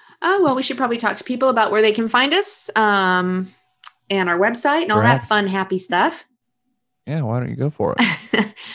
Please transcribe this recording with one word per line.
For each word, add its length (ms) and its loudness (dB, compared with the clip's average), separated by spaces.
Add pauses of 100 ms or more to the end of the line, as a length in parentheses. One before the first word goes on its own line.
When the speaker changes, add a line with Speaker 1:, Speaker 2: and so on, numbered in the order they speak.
(260)
Speaker 1:
Oh, 160 2
well, 120 4
we 80 -2
should 160 -4
probably 180 -2
talk 220 -2
to 60 -16
people 260 0
about 200 2
where 120 2
they 100 4
can 160 -2
find 240 2
us, 440 -4
um, 760 2 (580)
and 180 0
our 100 0
website 440 0
and 100 -2
all 80 4
Speaker 2:
Perhaps. 240 2
Speaker 1:
that 40 -18
fun, 180 2
happy 320 -2
stuff. 460 -2 (840)
Speaker 2:
Yeah, 160 -4
why 180 -2
don't 100 -6
you 60 -8
go 140 -2
for 280 -2
it? 560 -2
Speaker 1:
<laughs> 100 -20 (100)